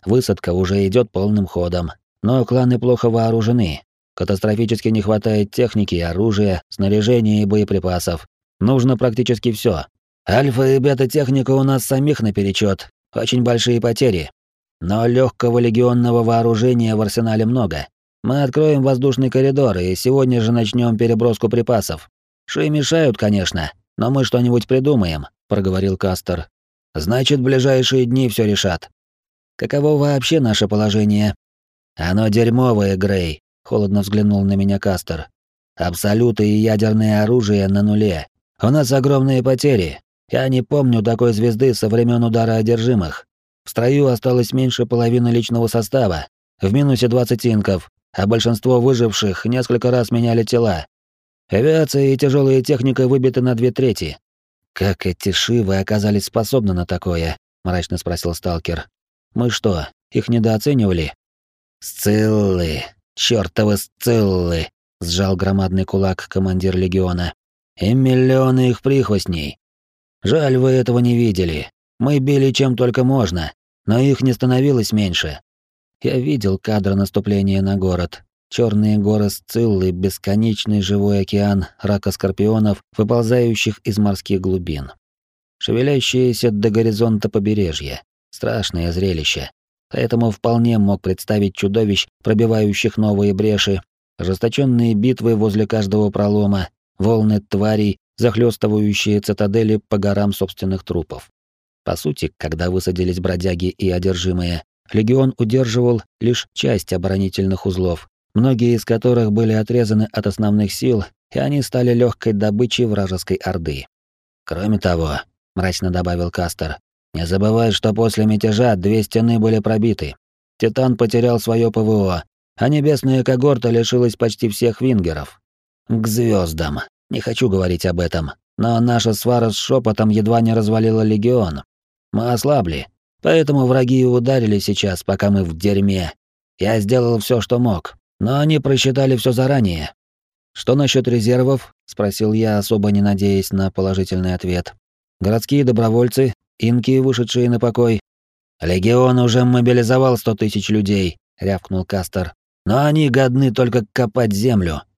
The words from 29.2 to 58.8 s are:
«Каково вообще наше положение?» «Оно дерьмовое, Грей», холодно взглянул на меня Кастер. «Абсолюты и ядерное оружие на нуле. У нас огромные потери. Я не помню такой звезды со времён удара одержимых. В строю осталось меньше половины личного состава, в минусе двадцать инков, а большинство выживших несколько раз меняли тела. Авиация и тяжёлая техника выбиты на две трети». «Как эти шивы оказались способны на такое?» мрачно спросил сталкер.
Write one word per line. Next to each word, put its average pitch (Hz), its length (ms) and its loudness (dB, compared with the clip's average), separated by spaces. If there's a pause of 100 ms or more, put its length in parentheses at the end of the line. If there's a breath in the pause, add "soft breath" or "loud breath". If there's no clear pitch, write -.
«Каково 143 400 0
вообще 143 420 0
наше 110 280 0
положение?» 107 680 0 (600)
«Оно 98 320 0
дерьмовое, 113 680 2
Грей», 92 480 -2 (200)
холодно 104 380 0
взглянул 101 420 0
на 98 120 0
меня 98 240 0
Кастер. 90 500 -6 (460)
«Абсолюты 104 720 0
и 104 100 2
ядерное 110 640 2
оружие 104 440 2
на 101 140 0
нуле. 104 460 0 (340)
У 110 80 2
нас 135 220 2
огромные 135 500 2
потери. 127 600 0 (280)
Я 131 180 0
не 127 140 0
помню 123 400 0
такой 117 320 0
звезды 117 400 2
со 107 160 -2
времён 117 340 2
удара 113 300 0
одержимых. 110 720 0 (400)
В - 40 -18
строю 135 380 2
осталось 123 460 0
меньше 127 320 0
половины 120 440 0
личного 117 380 0
состава, 104 600 -2 (340)
в 98 100 0
минусе 131 360 2
двадцать 120 400 0
инков, 101 420 0 (260)
а 98 120 -2
большинство 117 520 2
выживших 113 640 0
несколько 120 440 0
раз 123 220 0
меняли 117 320 2
тела. 107 420 0 (640)
Авиация 139 640 2
и 127 40 0
тяжёлая 135 440 2
техника 131 460 0
выбиты 127 340 2
на 127 140 0
две 123 160 0
трети». 104 480 -2 (540)
«Как 95 320 -2
эти 92 260 -4
шивы 98 460 0
оказались 104 480 -2
способны 107 480 -2
на 87 120 -2
такое?» 85 520 -4 (260)
мрачно 90 340 -4
спросил 85 380 -6
сталкер. 85 520 -6 (460)